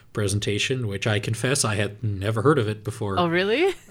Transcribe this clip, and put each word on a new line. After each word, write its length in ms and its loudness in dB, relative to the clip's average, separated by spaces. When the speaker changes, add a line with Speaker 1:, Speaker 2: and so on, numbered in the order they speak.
Speaker 1:
presentation, 720 0
which 200 -4
I 120 2
confess 460 0
I 100 0
had 280 -2
never 400 -2
heard 160 6
of 100 2
it 140 -6
before 360 -2
Speaker 2:
Oh, 80 2
really? 460 2